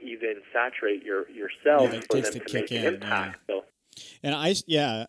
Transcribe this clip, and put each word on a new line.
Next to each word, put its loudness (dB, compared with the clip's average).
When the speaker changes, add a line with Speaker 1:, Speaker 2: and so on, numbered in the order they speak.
Speaker 1:
even -6
saturate 0
your, -4
your -8
cells 8
Speaker 2:
Yeah, 2
it -10
Speaker 1:
for 0
Speaker 2:
takes 2
Speaker 1:
them -6
Speaker 2:
to -12
Speaker 1:
to -8
make -2
Speaker 2:
kick -2
Speaker 1:
an 0
Speaker 2:
in, 2
Speaker 1:
impact. -4
Speaker 2:
yeah. -2
Speaker 1:
So. -4
Speaker 2:
And 0
I, 2
yeah, 2